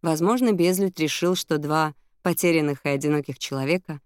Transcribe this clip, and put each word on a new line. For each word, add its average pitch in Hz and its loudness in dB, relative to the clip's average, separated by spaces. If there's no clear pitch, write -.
Возможно, 202 2
безлюдь 185 0
решил, 170 0
что 165 -2
два 151 -2
потерянных 160 0
и 151 -2
одиноких 143 -2
человека 147 -4